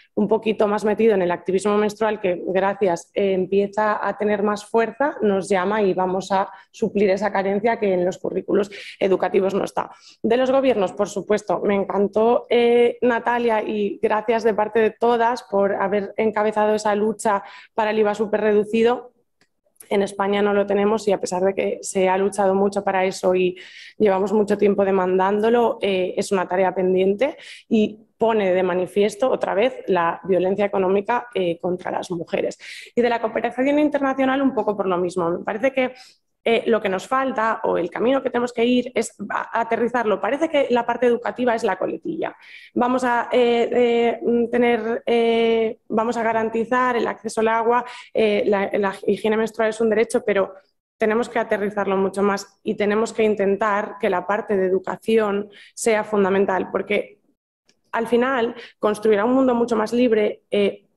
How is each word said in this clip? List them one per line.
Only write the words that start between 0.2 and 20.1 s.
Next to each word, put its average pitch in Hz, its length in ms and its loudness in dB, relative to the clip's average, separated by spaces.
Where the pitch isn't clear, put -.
poquito 214 400 0
más 208 160 -2
metido 214 300 2
en 190 80 2
el 175 80 0
activismo 190 480 0
menstrual, 214 420 -2
que 180 280 -2
gracias, 190 680 0
eh, 196 200 0
empieza 202 680 0
a 202 140 -4
tener 208 240 0
más 208 240 -2
fuerza, 226 560 0
nos 196 260 2
llama 202 360 0
y 190 100 2
vamos 185 380 -2
a 196 200 0
suplir 202 400 0
esa 202 200 0
carencia 202 480 0
que 202 140 0
en 180 100 0
los 185 140 -2
currículos - 540 -2
educativos 190 540 2
no 196 100 0
está. - 280 -4
De 220 120 2
los 254 140 2
gobiernos, 262 440 2
por 202 140 -2
supuesto, 196 520 -2
me 202 160 0
encantó, 208 760 0
eh, 240 540 4
Natalia, 233 580 0
y 208 400 -4
gracias 214 400 0
de 214 140 2
parte 214 240 0
de 220 100 4
todas 233 540 0
por 196 320 0
haber 196 420 -2
encabezado 214 560 0
esa 214 220 0
lucha 208 480 0
para 214 160 0
el 220 80 0
iva 208 160 2
súper 208 260 -2
reducido. 214 720 2
En 202 140 2
España 202 400 0